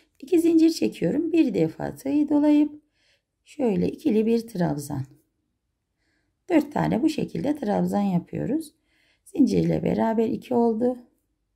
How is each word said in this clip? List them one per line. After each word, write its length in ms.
İki 220
zincir 300
çekiyorum. 640
Bir 220
defa 400
tığı 340
dolayıp 540
şöyle 440
ikili 380
bir 220
trabzan. 560
Dört 240
tane 300
bu 60
şekilde 480
trabzan 440
yapıyoruz. 760
Zincirle 580
beraber 460
iki 260
oldu. 440